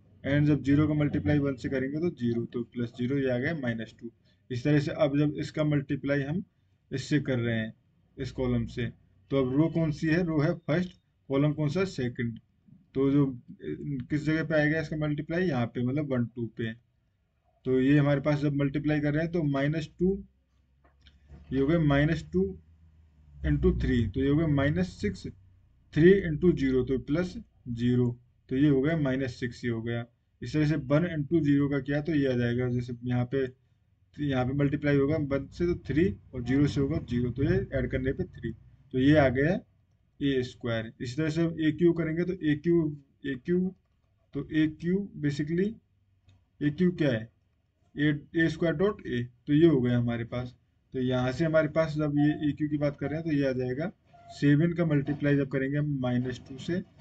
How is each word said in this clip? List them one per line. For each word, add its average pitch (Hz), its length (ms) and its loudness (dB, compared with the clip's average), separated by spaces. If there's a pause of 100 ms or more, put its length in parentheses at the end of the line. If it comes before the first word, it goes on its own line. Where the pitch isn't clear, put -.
(240)
and 147 220 2
जब 147 160 2
ज़ीरो 143 260 4
का 151 60 0
मल्टीप्लाई 147 440 0
वन 139 160 0
से 127 140 -8
करेंगे 135 320 -4
तो 175 120 -2
ज़ीरो, 117 320 -2
तो 120 200 -8
प्लस 117 340 -8
ज़ीरो 123 200 -2
ये 135 120 0
आ 123 80 -2
गया 147 180 -4
माइनस 113 440 -6
टू। 117 100 -14 (400)
इस 123 140 -6
तरह 147 160 4
से 156 120 -2
अब 143 260 0
जब 147 200 0
इसका 151 260 -4
multiply 143 580 0
हम 151 200 -4 (480)
इससे - 300 0
कर 135 180 -2
रहे 117 200 0
हैं, 110 140 -4 (440)
इस 131 160 -8
कॉलम 123 360 -2
से, 120 180 -6 (440)
तो 135 140 2
अब 127 120 -2
रो 160 140 4
कौन 160 220 0
सी 160 140 -4
है, 160 180 2
रो 160 160 0
है 170 160 2
first, 175 420 -2 (300)
column 143 240 2
कौन 151 160 -2
सा, 180 160 0
सेकंड, 120 540 -6 (580)
तो 135 140 2
जो, 143 160 4
अ, 135 60 -2 (800)
किस 147 140 -2
जगह 156 200 0
पे 160 100 -2
आएगा 151 260 2
इसका 156 180 -6
multiply? 151 460 -2
यहाँ 127 240 -2
पे, 127 140 -6
मतलब 135 300 -2
वन, 120 140 0
टू 117 200 -8 (100)
पे। 113 160 -6 (960)
तो 131 140 2
ये 139 180 6
हमारे 143 220 2
पास 147 200 0
जब 143 160 0
multiply 147 440 0
कर 143 140 0
रहे 156 80 0
हैं 165 100 -6
तो 170 120 -2
माइनस 147 440 -2 (100)
टू, 190 200 0 (1300)
ये 131 80 0
हो 139 60 2
गया 170 140 2
minus 147 520 2
two 180 100 2 (1040)
into 147 280 2 (100)
three, 120 260 2
तो 131 120 -4
ये 135 80 2
हो 143 80 4
गया 165 120 2
minus 151 400 0 (120)
six, - 260 -6 (680)
three 170 180 8 (100)
into 165 320 2
zero, 131 300 2
तो 131 160 -2
प्लस 175 360 -2 (340)
ज़ीरो, 123 380 2 (420)
तो 131 60 -2
ये 147 120 4
हो 135 140 4
गया 160 160 2
माइनस 135 420 -2
सिक्स, 123 240 -8
ये 120 60 -2
हो 113 120 -4
गया। 117 220 -4 (380)
इस 123 100 -10
तरह 151 160 2
से 156 80 2 (100)
वन 151 240 2
into 156 340 0
zero 143 240 4
का 139 120 -2
किया 143 220 -2
तो 160 120 -2
ये 139 180 2
आ 123 40 0
जाएगा, 120 340 0
जैसे 123 340 -4
यहाँ 123 280 0
पे, 135 120 0 (720)
यहाँ 135 300 0
पे 123 80 -2
मल्टीप्लाई 143 420 2
होगा 139 200 2 (120)
वन 139 240 -2
से 175 140 -2
तो 175 80 0 (120)
थ्री 156 220 2 (260)
और 127 100 -8
ज़ीरो 139 240 4
से 143 120 -2
होगा 143 260 0
ज़ीरो, 120 240 -2
तो 127 140 -4
ये 175 120 4 (180)
ऐड 123 160 -2
करने 131 220 -2
पे 175 140 -6
थ्री, - 260 -10 (420)
तो 131 60 0
ये 143 180 6
आ 139 120 6
गया 147 280 0 (600)
ए 139 240 0
स्क्वायर। 113 560 -6
इसी 120 160 -10
तरह 156 140 -2
से 160 120 0
हम 165 180 -2
ए 156 120 2
क्यू 170 220 4
करेंगे 165 300 -2
तो 185 80 -4 (100)
ए 151 140 2
क्यू, 170 200 2 (500)
ए 139 100 -4
क्यू, 180 380 -2 (600)
तो 143 180 -8
ए 156 140 2 (100)
क्यू 190 320 -2 (140)
basically, 160 500 -2 (880)
ए 147 120 0
क्यू 180 200 2
क्या 151 180 0
है? 117 180 -2 (680)
ए, 147 260 0 (160)
ए 165 120 4
स्क्वायर 160 280 -2
डॉट 196 300 -2
ए, 123 160 -2 (240)
तो 147 80 0
ये 160 120 8
हो 147 140 6
गया 123 180 2
हमारे 117 280 -2
पास। 123 280 -8 (400)
तो 131 60 -2
यहाँ 127 320 0
से 165 120 0
हमारे 156 260 4
पास 160 240 0
जब 151 240 0
ये 151 300 2
ए 143 40 0
क्यू 151 160 -4
की 147 100 -2
बात 143 200 -2
कर 143 120 -4
रहे 151 80 -4
हैं 160 60 -6
तो 165 80 -2
ये 143 160 2
आ 131 60 0
जाएगा 127 360 -4 (400)
सेवन 147 420 2
का 170 140 0
multiply 143 500 0
जब 135 120 0
करेंगे 139 300 -2
हम 147 220 -2
माइनस 123 480 -2
टू 135 100 -16
से 175 220 -4 (200)